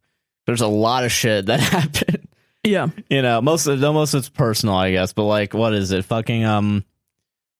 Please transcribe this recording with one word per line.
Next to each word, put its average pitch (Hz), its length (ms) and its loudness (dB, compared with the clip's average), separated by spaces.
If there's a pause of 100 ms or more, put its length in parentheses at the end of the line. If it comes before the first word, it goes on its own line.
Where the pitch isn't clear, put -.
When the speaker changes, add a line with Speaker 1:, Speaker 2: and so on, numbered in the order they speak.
(480)
Speaker 1:
There's 117 140 0
a 110 60 0
lot 110 380 2
of 117 60 -2
shit 104 340 0
that 120 140 0
<laughs> - 20 0
happened. - 680 -2 (360)
Speaker 2:
Yeah. 185 240 0 (220)
Speaker 1:
You 139 120 2
know, 117 200 2
most 156 260 2
of, 139 120 0
though 147 140 2
most 151 200 0
of 143 60 2
it's - 100 -6
personal, 110 460 0
I 92 160 2
guess, 92 220 0
but, 107 120 -2
like, 104 280 0
what 110 200 0
is 98 180 -2
it? 92 140 -2
Fucking, 113 400 -2
um, 104 380 0 (760)